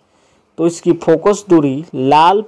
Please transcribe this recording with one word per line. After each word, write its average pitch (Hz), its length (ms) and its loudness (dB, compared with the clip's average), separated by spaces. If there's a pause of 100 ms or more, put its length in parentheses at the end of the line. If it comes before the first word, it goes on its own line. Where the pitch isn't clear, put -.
(580)
तो 160 80 -2
इसकी 170 280 -2
फोकस 170 540 -2
दूरी 147 360 0 (100)
लाल 151 540 2